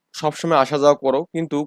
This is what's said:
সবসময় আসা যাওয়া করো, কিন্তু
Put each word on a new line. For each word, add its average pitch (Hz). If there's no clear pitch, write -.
সবসময় 156
আসা 147
যাওয়া 143
করো, 135
কিন্তু 160